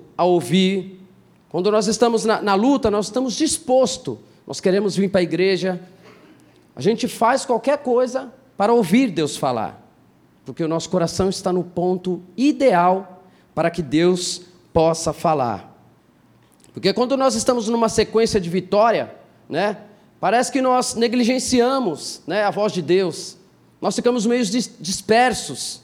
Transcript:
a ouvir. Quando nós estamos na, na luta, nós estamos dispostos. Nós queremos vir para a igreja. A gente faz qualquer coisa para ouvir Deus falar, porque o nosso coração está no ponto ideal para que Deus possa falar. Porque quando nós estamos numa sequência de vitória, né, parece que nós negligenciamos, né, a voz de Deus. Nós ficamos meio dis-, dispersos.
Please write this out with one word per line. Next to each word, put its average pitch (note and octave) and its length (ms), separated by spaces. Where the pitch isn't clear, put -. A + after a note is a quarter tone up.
a E3 60
ouvir. F3+ 760
Quando F#3 220
nós G#3+ 160
estamos A3+ 380
na, G#3+ 180
na G#3 120
luta, A#3 360
nós G#3 160
estamos B3+ 300
dispostos. B3+ 840
Nós - 140
queremos G3 360
vir G3 120
para F#3 120
a F3+ 40
igreja. F3+ 560
A A#2+ 80
gente A3 240
faz B3 380
qualquer C4+ 340
coisa B3+ 540
para G#3 160
ouvir A#3 380
Deus D3+ 260
falar, A#2 440
porque C3+ 180
o D#3+ 60
nosso E3 220
coração F#3 380
está F#3+ 240
no F3+ 100
ponto F3+ 600
ideal G3+ 840
para D#3+ 160
que E3+ 120
Deus E3+ 600
possa D#3+ 400
falar. C3 640
Porque E3+ 160
quando B3+ 240
nós C4 180
estamos A3+ 340
numa A#3 200
sequência A3 500
de F3 120
vitória, F#3 600
né, F#3+ 300
parece A#3 320
que C4+ 80
nós B3+ 340
negligenciamos, A#3+ 1300
né, G3+ 180
a G3+ 60
voz G3+ 200
de F3 120
Deus. F3 560
Nós F#3+ 160
ficamos A#3+ 300
meio A#3+ 180
dis-, G#3+ 340
dispersos. G#3+ 1040